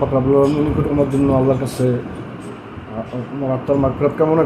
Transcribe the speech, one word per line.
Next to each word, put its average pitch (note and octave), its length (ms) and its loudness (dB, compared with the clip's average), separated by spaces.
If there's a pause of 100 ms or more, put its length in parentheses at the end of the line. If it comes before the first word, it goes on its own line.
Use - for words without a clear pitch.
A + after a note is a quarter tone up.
পাক C#3 140 -2
রব্বুল C3+ 220 4
আলামিনের C#3+ 260 4
নিকট C#3+ 280 0
ওনার C#3+ 200 2
জন্য C#3 220 2
আল্লাহর C3 280 2
কাছে, C3 240 -2
আহ, - 1300 -6
ওনার C3 380 -6
আত্মার C#3 260 0
মাগফিরাত C3+ 400 0
কামনা D#3+ 280 4